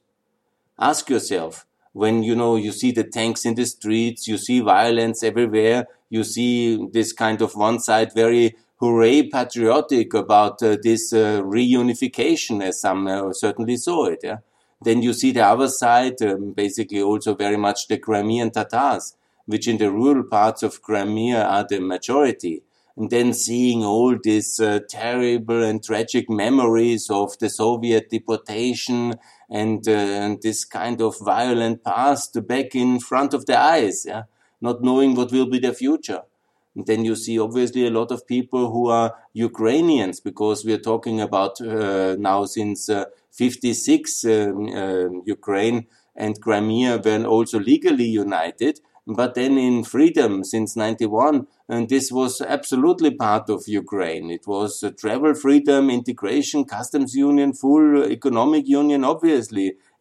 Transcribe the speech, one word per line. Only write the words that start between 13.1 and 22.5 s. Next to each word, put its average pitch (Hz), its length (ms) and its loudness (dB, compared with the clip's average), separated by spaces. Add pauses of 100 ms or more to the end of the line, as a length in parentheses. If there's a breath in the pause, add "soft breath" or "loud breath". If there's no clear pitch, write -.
certainly 113 420 -4
saw 156 300 -2
it, 85 180 -4
yeah? 95 140 -8 (420)
Then 113 220 2
you 120 120 0
see 131 180 2
the 117 120 2
other 120 240 4
side, 123 540 2
um, 98 320 -2
basically 101 480 -4
also 104 320 0
very 104 240 -2
much 104 300 -2
the 107 100 -2
Crimean 110 540 -2
Tatars, 117 640 -2 (320)
which 107 200 -4
in 110 120 0
the 104 120 2
rural 127 320 2
parts 110 380 0
of - 220 -6
Crimea 107 600 -2
are 98 240 0
the 101 120 -4
majority. 92 840 -2 (340)